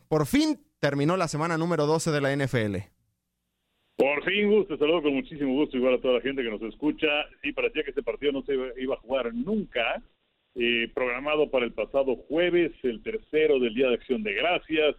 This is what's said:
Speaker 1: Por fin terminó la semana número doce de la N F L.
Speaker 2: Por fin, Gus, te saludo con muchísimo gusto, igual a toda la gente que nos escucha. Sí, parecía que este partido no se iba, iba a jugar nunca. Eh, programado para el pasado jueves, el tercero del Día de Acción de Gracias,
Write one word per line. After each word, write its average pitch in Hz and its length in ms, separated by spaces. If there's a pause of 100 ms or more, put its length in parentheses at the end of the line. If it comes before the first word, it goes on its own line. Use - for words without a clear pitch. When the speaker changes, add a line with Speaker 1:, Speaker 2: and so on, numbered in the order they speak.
Speaker 1:
Por 151 160
fin 302 360 (180)
terminó 143 400
la 170 100
semana 160 300
número 160 280
doce 160 240
de 147 120
la 135 100
N 143 120
F 123 180
L. 98 260 (1080)
Speaker 2:
Por 143 300
fin, 202 260
Gus, 208 160
te 151 120
saludo 156 240
con 143 120
muchísimo 135 380
gusto, 131 240
igual 127 180
a 120 60
toda 127 140
la 117 80
gente 135 200
que 117 80
nos 104 120
escucha. 151 440 (340)
Sí, 147 120
parecía 127 320
que 135 60
este 135 120
partido 131 300
no 135 100
se 139 120
iba, 127 120 (140)
iba 131 140
a - 40
jugar 120 340
nunca. 151 720 (540)
Eh, 117 360
programado 139 580
para 123 160
el 113 60
pasado 131 440 (100)
jueves, 170 460 (100)
el 117 200
tercero 139 580
del 113 140
Día 127 140
de 120 60
Acción 113 300
de 101 100
Gracias, 151 640